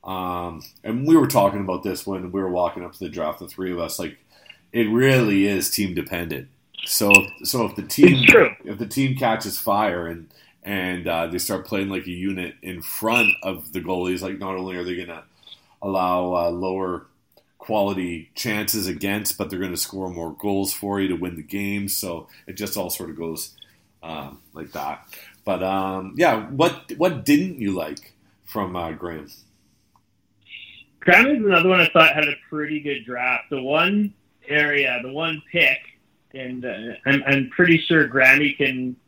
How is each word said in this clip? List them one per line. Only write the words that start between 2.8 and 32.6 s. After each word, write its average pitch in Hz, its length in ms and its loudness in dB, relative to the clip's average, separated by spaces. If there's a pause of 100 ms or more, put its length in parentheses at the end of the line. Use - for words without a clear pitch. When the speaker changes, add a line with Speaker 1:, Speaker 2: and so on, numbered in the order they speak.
Speaker 1:
up 87 100 -12
to - 60 -20
the 90 100 -8
draft, 78 300 -6
the 87 80 -16
three 92 240 -8
of 87 80 -4
us. 82 200 -6
Like, 82 180 -8 (560)
it 113 160 2
really 113 580 4
is 95 220 0
team 95 240 -2
dependent. 85 540 -6 (360)
So, - 280 2 (320)
so 120 240 0
if - 80 -8
the 101 80 -8
team, 156 320 8
Speaker 2:
It's 131 160 6
true. 180 180 10 (160)
Speaker 1:
if - 140 -10
the 110 80 -4
team 135 280 0
catches 113 440 -2
fire 98 480 0
and, 82 200 -12 (360)
and, 92 440 -4
uh, 82 200 0
they 87 100 -6
start 92 300 -4
playing 98 220 -4
like 92 180 -6
a 92 40 -8
unit 90 520 -6
in 90 180 -10
front 113 480 0 (140)
of 95 280 -8
the 92 100 -6
goalies, 90 400 -4
like, 95 180 -8
not 95 160 -8
only 92 200 -8
are 90 80 -8
they 90 120 -6
gonna 87 280 -12 (600)
allow, 90 520 0
uh, 87 140 2
lower 92 560 -4 (540)
quality 95 720 -2
chances 104 540 -4
against, 98 500 -4
but 101 140 -6
they're 92 80 -8
gonna 90 180 -6
score 95 320 -6
more 82 240 -8
goals 98 400 -2
for 101 260 -4
you 98 80 0
to 90 80 -2
win 85 200 -6
the 80 80 -12
game. 101 440 -4
So 87 400 -6 (200)
it 92 60 -14
just 104 240 -8
all 90 120 -4
sort 85 220 -8
of 78 40 -14
goes, 82 400 -8 (460)
um, 73 380 -12 (140)
like 76 180 -14
that. 73 360 -10 (380)
But, 92 160 -2
um, 95 560 -4
yeah, 120 320 2
what, - 480 0
what 156 280 0
didn't 147 340 4
you 101 140 -2
like 78 400 -8 (320)
from, 92 300 -4
uh, 85 180 -4
Graham? 80 340 -10 (1700)
Speaker 2:
Graham 196 280 8
is 254 180 2
another 180 240 6
one 185 120 6
I 170 80 4
thought 160 240 8
had 151 140 0
a 147 80 -4 (140)
pretty 151 300 -4